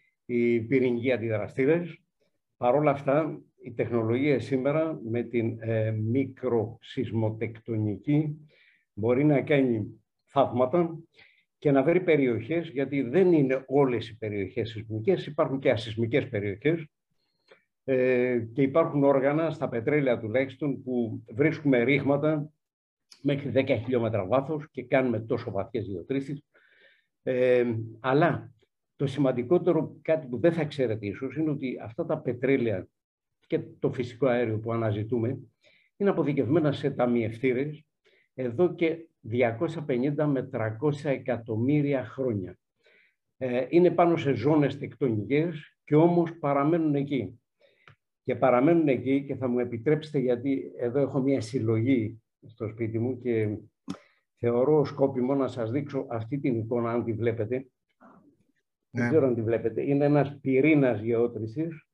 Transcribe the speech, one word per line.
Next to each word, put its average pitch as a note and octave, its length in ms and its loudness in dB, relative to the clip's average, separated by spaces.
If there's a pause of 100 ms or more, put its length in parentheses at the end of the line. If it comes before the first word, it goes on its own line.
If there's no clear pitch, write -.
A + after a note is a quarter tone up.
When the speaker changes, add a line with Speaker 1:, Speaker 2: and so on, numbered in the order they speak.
(240)
Speaker 1:
οι A#2+ 360 2
πυρηνικοί B2 520 2
αντιδραστήρες. B2 880 -2 (560)
Παρ' B2 180 2
όλα D3 160 4
αυτά, C#3+ 500 0 (220)
η A#2+ 100 -14
τεχνολογία A#2 680 0
σήμερα C#3+ 640 -2
με A#2 180 -2
την, A2+ 400 -2
ε, A2 280 -2
μικροσυσμοτεκτονική A2+ 2500 -2 (440)
μπορεί B2 320 0
να D3 180 4
κάνει B2+ 580 0 (240)
θαύματα D#3+ 720 0 (600)
και D3 120 2
να C3+ 120 6
βρει E3+ 180 4
περιοχές, D3+ 680 0
γιατί C#3 340 -4
δεν F3 300 4
είναι C3+ 340 2
όλες C3 420 2
οι - 80 -18
περιοχές G#2 540 -6
σεισμικές, A2 560 -2
υπάρχουν D3 320 -2
και C#3 120 0
ασεισμικές A2+ 580 -2
περιοχές, A2 580 -4 (960)
ε, B2+ 540 2 (140)
και C#3 100 0
υπάρχουν C#3+ 420 2
όργανα, C#3+ 460 2
στα D3+ 180 -6
πετρέλαια B2 500 0
τουλάχιστον, C3 640 -4
που A#2 400 -4 (100)
βρίσκουμε C#3 500 2
ρήγματα C#3+ 680 0 (720)
μέχρι C#3 260 0
δέκα C3+ 280 2
χιλιόμετρα A2 500 0
βάθος D3 440 -2
και B2 140 -12
κάνουμε B2+ 360 0
τόσο A2+ 300 -4
βαθιές F#2+ 360 -6
γεωτρήσεις. C3+ 560 -6 (800)
Ε, B2 520 2 (260)
αλλά C3+ 520 2 (440)
το C#3 100 -2
σημαντικότερο, D3 960 0
κάτι D#3 240 -2
που A#2+ 120 -6
δεν E3 140 4
θα D#3+ 120 -2
ξέρετε A2 420 -2
ίσως, C3 300 -8
είναι D#3 140 -2
ότι C#3 320 -4
αυτά A#2 240 -8
τα D#3 140 -4
πετρέλαια A#2 680 0 (580)
και D#3 140 -2 (180)
το C#3 140 0
φυσικό B2+ 340 -2
αέριο A#2+ 320 2
που A2+ 140 -6
αναζητούμε A2+ 640 -2 (580)
είναι G3+ 140 2
αποθηκευμένα D3 640 2
σε - 180 -2
ταμιευτήρες B2 920 0 (520)
εδώ C3 400 0
και D#3+ 320 -2 (140)
διακόσια B2 640 -2
πενήντα C#3+ 440 0
με C#3+ 160 0
τρακόσια B2 680 -4
εκατομμύρια B2+ 920 -2
χρόνια. G#2+ 540 -4 (760)
Ε, B2+ 320 -2
είναι F3 220 6
πάνω E3+ 260 4
σε C#3 160 0
ζώνες C#3+ 460 2
τεκτονικές C#3 1080 -2
και D3 120 2
όμως E3+ 420 4
παραμένουν D3 560 2
εκεί. C#3 460 -4 (840)
Και B2+ 120 -2
παραμένουν C#3 540 4
εκεί C3+ 360 2
και C#3 100 -8
θα B2+ 140 -4
μου A#2+ 100 0
επιτρέψετε, B2 600 -2
γιατί B2+ 600 -2
εδώ A#2+ 220 -2
έχω C#3+ 200 0
μια C3+ 200 0
συλλογή A2+ 840 -2 (240)
στο - 220 -10
σπίτι A2+ 300 -6
μου A#2+ 220 -4
και A2 360 -2 (840)
θεωρώ C3 460 2
σκόπιμο C3 500 0
να C3+ 140 0
σας A2+ 220 -6
δείξω C3+ 400 -6
αυτή A#2 280 -6
την A#2+ 200 -2
εικόνα, A#2 320 -2
αν A#2 140 -2
τη A2+ 80 -4
βλέπετε. A2+ 540 -4 (1200)
Δεν A#2 120 -4
Speaker 2:
Ναι. A#2+ 60 0
Speaker 1:
ξέρω C#3 180 4
αν B2 80 2
τη A2+ 80 -2
βλέπετε. A2 400 -2
Είναι C#3+ 220 2
ένας C#3+ 360 2
πυρήνας C3+ 600 4
γεώτρησης A#2 920 -4